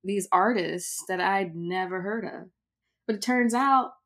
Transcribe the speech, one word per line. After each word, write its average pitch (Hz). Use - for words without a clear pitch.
these 196
artists 180
that 185
I'd 185
never 180
heard 202
of. 160
But 220
it 202
turns 240
out 269